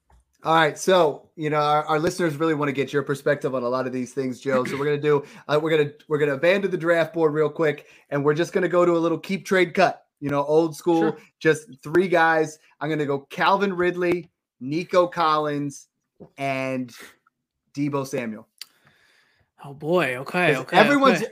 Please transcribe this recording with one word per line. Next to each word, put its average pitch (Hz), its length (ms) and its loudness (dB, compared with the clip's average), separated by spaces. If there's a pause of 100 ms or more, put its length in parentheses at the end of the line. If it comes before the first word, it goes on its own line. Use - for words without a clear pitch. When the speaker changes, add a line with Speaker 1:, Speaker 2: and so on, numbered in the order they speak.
(420)
Speaker 1:
All 160 140 2
right, 151 200 2
so, 175 600 0
you 151 120 -6
know, 151 120 0
our, 151 240 0
our 151 160 -2
listeners 170 360 -2
really 160 180 0
wanna 143 180 -2
get 131 200 -4
your 139 120 0
perspective 139 500 -2
on 123 80 -4
a 120 60 -2
lot 127 180 -2
of 120 60 -6
these 127 200 -6
things, 131 280 -6
Joe. 131 240 0
So 135 120 -6
we're 139 80 -4
gonna 147 140 0
do, 143 260 2 (220)
uh, 147 160 2
we're 160 80 -2
gonna, 151 220 2 (160)
we're 151 100 -2
gonna 143 160 0
abandon 180 380 2
the 180 40 -2
draft 165 380 0
board 160 180 2
real 151 160 0
quick, 147 380 -2 (240)
and 143 140 -2
we're 151 100 4
just 165 180 -2
gonna 180 160 0
go 180 160 4
to 175 80 4
a 170 60 2
little 165 200 0
keep, 185 280 -8
trade, 180 280 2
cut. - 320 0 (120)
You 143 100 -6
know, 143 160 0
old 156 320 2
school, 165 360 2
Speaker 2:
Sure. - 60 -18 (200)
Speaker 1:
just 151 300 0 (160)
three 175 240 2
guys. 160 500 2 (220)
I'm 147 100 -4
gonna 151 160 -2
go 139 140 -2
Calvin 185 540 0
Ridley, 175 540 -2 (300)
Nico 170 480 0
Collins, 151 800 -2 (500)
and 131 560 -6 (840)
Deebo 143 320 -4
Samuel. 117 420 -8 (1120)
Speaker 2:
Oh, 143 120 -16
boy. 147 420 -2
Okay, 156 380 0
Speaker 1:
'Cause 131 80 -2
Speaker 2:
okay, 175 160 0
Speaker 1:
everyone's, 254 400 4
Speaker 2:
okay. 220 140 -4